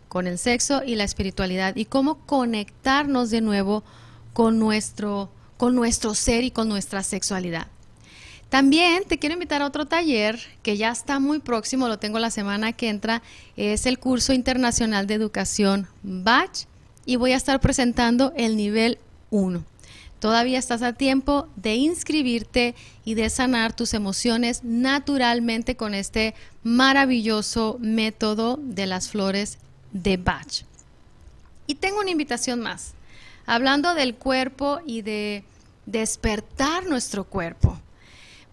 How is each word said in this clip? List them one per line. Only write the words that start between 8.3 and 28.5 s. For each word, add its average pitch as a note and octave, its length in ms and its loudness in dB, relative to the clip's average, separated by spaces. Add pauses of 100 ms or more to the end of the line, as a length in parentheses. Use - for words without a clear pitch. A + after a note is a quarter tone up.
También E4 580 6
te E4+ 120 0
quiero D4 160 -2
invitar D#4 260 -2
a C#4+ 60 0
otro D4 200 -4
taller A#3+ 540 0 (220)
que G#3 160 -2
ya A3 120 0
está C#4 300 -4
muy C#4+ 180 2
próximo, B3 480 -2
lo G#3+ 120 -2
tengo G#3+ 200 -4
la A3+ 120 0
semana G#3 420 -2
que A#3 160 -4
entra, A3 340 -2 (340)
es G#3 280 -2
el B3+ 140 0
curso B3+ 340 0
internacional A#3+ 720 2
de G#3 80 -2
educación G3 720 0 (160)
BACH A3 640 0 (380)
y B3+ 120 0
voy B3+ 160 2
a B3+ 40 4
estar C4+ 240 2
presentando A#3+ 760 4
el A3+ 200 0
nivel A3 420 2 (300)
uno. F#3 360 0 (540)
Todavía A#3 400 2
estás A#3+ 220 -2
a A#3+ 140 0
tiempo C4+ 520 2 (100)
de G#3+ 200 0
inscribirte B3 1000 0 (300)
y A3 100 -4
de A3 140 0
sanar A#3 480 0
tus A#3 160 -2
emociones A#3 720 -2
naturalmente A#3+ 1120 0
con G#3+ 180 -4
este A3 400 -2 (280)
maravilloso A#3 1160 2
método A3 840 0